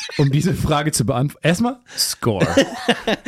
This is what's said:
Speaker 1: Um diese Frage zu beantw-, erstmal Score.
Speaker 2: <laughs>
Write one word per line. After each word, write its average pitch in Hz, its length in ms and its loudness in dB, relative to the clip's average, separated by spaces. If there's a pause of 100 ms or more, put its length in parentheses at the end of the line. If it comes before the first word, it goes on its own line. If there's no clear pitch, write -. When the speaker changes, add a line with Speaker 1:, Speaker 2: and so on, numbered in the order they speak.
(180)
Speaker 1:
Um 139 140 2
diese 151 200 2
Frage 151 380 0
zu 139 140 0
beantw-, 135 380 0
erstmal 214 360 0 (180)
Score. - 560 0
Speaker 2:
<laughs> - 40 -2 (720)